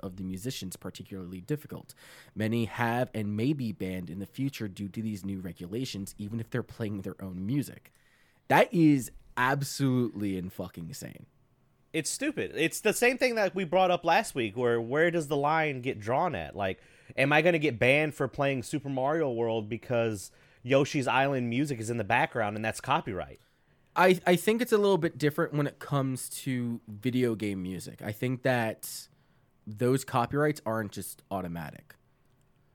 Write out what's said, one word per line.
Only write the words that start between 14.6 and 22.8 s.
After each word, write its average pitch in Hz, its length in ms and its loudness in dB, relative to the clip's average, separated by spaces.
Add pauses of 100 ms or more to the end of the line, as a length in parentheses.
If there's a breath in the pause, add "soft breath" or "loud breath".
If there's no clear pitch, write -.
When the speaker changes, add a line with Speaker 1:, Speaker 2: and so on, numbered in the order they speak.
Speaker 2:
where 139 320 2
does 160 180 -2
the 147 100 0
line 151 420 2
get 120 200 -4
drawn 135 340 0
at? 80 200 -6
Like, 95 260 -2 (360 loud breath)
am 139 160 4
I 151 80 6
gonna 170 180 4
get 147 200 0
banned 139 360 4
for 135 140 -2
playing 139 340 0
Super 139 280 -6
Mario 139 420 0
World 113 380 -2
because 113 600 -2 (320 soft breath)
Yoshi's 135 460 2
Island 131 400 2
music 127 320 -2
is 107 80 -4
in 117 80 -2
the 113 80 -2
background 113 520 0
and 110 80 -4
that's 110 180 -4